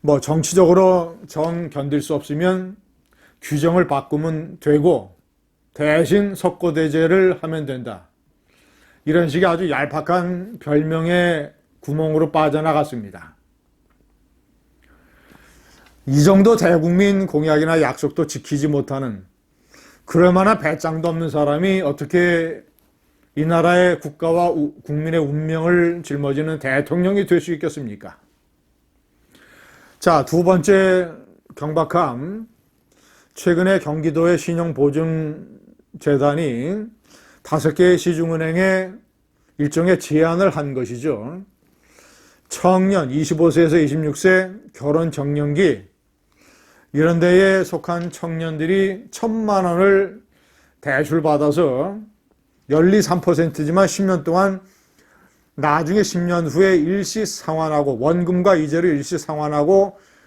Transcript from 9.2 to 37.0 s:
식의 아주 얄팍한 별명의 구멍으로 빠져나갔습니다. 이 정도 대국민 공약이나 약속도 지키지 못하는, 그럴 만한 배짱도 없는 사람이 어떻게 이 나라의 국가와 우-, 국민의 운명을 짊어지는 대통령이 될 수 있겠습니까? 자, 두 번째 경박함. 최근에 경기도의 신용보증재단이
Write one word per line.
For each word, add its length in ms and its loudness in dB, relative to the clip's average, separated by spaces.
식의 180 2
아주 220 0
얄팍한 920 -4
별명의 920 0
구멍으로 520 -2
빠져나갔습니다. 1040 -2
이 180 4
정도 320 6
대국민 680 2
공약이나 560 0
약속도 440 -2
지키지 420 -4
못하는, 580 -6
그럴 260 4
만한 260 4
배짱도 480 -4
없는 220 -4
사람이 540 0
어떻게 840 -2
이 120 -2
나라의 540 4
국가와 500 -2
우-, 320 -2
국민의 380 -4
운명을 840 0
짊어지는 560 -4
대통령이 680 0
될 140 2
수 140 -6
있겠습니까? 640 -10
자, 260 2
두 180 0
번째 680 4
경박함. 920 -4
최근에 440 2
경기도의 580 0
신용보증재단이 2500 -4